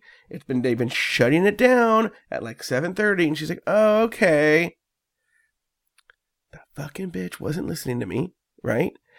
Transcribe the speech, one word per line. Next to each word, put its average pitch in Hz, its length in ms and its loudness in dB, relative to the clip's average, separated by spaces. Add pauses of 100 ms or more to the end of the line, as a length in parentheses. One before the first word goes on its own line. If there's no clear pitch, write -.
(300)
It's 156 140 -16
been, 127 180 -4
they've 123 160 0
been 117 120 -2
shutting 143 560 2
it 202 120 2
down 233 540 4 (200)
at, - 120 -6
like, 113 200 -12
seven 151 320 -4
thirty." 196 320 0
And 147 100 -2
she's 151 120 -8
like, 175 180 -8
"Oh, 214 360 4
okay." 165 720 2 (1700)
The - 80 -20 (160)
fucking 160 360 -10
bitch 180 280 -10
wasn't - 280 -6
listening 127 320 -6
to 120 60 -6
me, 117 280 -6 (300)
right? 120 300 -2 (260)